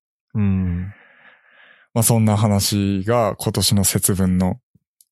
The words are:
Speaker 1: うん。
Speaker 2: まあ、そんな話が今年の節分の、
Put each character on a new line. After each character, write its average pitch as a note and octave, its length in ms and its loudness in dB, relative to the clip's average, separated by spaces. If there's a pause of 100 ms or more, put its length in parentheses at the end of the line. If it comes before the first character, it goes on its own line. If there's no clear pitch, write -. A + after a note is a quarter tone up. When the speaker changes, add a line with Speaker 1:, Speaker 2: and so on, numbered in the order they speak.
(320)
Speaker 1:
う A2 80 -2
ん。 F#2 540 -2 (1000)
Speaker 2:
ま A#2 80 -2
あ、 - 40 2
そ A#2 120 2
ん A2 80 2
な G#2 120 2
話 G2+ 680 0
が A2+ 300 0
今 - 200 -6
年 G#2+ 200 0
の G2+ 80 2
節 G2 320 0
分 F#2 240 0
の、 F#2 220 -2 (520)